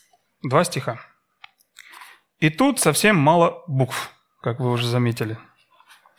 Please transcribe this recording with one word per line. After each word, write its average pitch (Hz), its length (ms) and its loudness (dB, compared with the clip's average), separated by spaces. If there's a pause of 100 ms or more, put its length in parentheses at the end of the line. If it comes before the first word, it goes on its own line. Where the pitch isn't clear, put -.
(420)
Два 147 220 0
стиха. 131 360 -8 (1400)
И 156 100 2
тут 262 300 0
совсем 196 360 2
мало 165 520 2
букв, 131 440 -2 (300)
как 120 180 -6
вы 123 120 -2
уже 120 160 -2
заметили. 117 500 -2 (800)